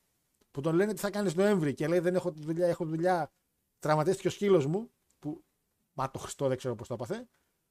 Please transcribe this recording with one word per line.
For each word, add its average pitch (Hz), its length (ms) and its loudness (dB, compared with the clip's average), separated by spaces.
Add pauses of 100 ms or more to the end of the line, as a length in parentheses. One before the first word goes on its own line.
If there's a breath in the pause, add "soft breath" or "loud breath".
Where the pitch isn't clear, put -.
(500)
που 143 100 -8
τον 160 140 0
λένε 202 180 4
τι 175 80 -6
θα 202 100 -2
κάνεις 202 240 -2
Νοέμβρη 180 400 2
και 151 140 -2
λέει, 175 100 2
"Δεν 180 160 2
έχω 180 160 -2
δουλειά, 160 360 -2
έχω 170 180 0
δουλειά, 160 480 0 (460)
τραυματίστηκε 156 500 0
ο - 20 2
σκύλος 185 360 4
μου", 202 260 -4 (260)
που, - 260 -10 (480)
μα 135 180 -4
το - 80 -12
Χριστό, - 300 -4
δεν 131 80 2
ξέρω 123 180 -4
πώς 113 140 -10
το - 60 -6
έπαθε, 180 340 -8 (420)